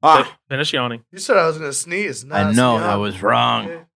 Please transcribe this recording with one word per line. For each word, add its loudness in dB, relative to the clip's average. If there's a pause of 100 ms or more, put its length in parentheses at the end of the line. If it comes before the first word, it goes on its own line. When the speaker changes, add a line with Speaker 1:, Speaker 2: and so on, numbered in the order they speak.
Speaker 1:
Ah. 6
Speaker 2:
Fi-, -14 (180)
finish -2
yawning. -4
Speaker 3:
You -18
said 2
I 4
was -2
gonna -8
sneeze. -6
Speaker 1:
I -2
Speaker 3:
Not 0
Speaker 1:
know, 4
Speaker 3:
yawn. -2
Speaker 1:
I -2
was -6
wrong. 0
Speaker 3:
Okay. -14 (160)